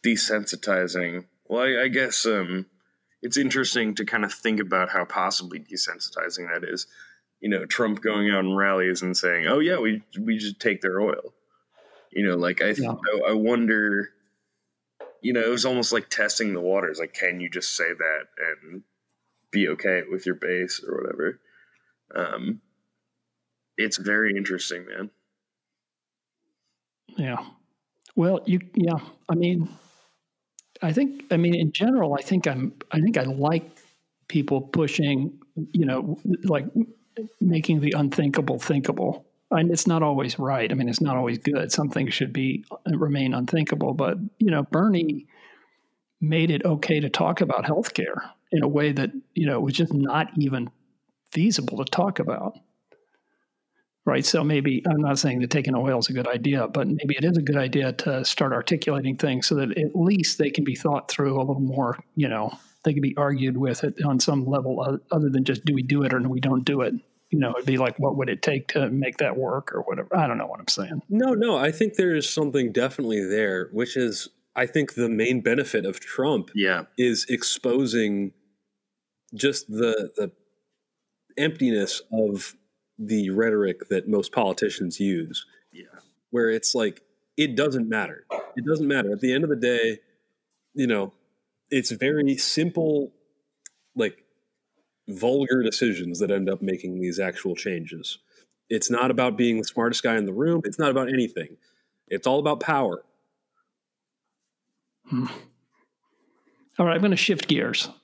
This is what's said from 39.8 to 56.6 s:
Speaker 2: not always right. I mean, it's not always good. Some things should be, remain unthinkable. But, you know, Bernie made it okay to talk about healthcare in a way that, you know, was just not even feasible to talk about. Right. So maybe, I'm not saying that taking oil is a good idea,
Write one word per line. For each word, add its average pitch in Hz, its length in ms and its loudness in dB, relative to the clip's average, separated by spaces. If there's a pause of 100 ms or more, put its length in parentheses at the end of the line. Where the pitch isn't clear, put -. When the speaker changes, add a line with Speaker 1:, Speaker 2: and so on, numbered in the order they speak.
Speaker 2:
not 165 160 4
always 135 340 0
right. 131 340 -2
I 127 40 -2
mean, 131 140 0
it's 117 120 0
not 139 160 2
always 120 220 0
good. 143 320 0
Some 147 180 0
things 135 240 -2
should 135 200 -2
be, 131 320 -2 (280)
remain 139 420 0
unthinkable. 135 600 0
But, 131 240 0 (220)
you 214 100 4
know, 151 140 2
Bernie 165 640 2 (920)
made 160 300 2
it 147 140 0
okay 151 340 2
to 147 100 0
talk - 320 0
about - 240 0
healthcare - 640 -2 (200)
in 156 140 4
a 143 40 4
way 147 220 4
that, 135 200 0 (240)
you 165 120 2
know, 131 140 2
was 139 140 0
just 165 200 0
not 143 420 2
even 131 340 0 (600)
feasible 160 480 2
to 135 100 -4
talk 185 300 0
about. - 400 -4 (1500)
Right. 135 220 2
So 160 160 2
maybe, 143 480 2
I'm 151 100 2
not 139 200 2
saying 127 200 2
that 123 100 -2
taking 131 260 0
oil 127 240 2
is 110 80 -2
a 131 40 -4
good 123 140 -2
idea, 123 400 0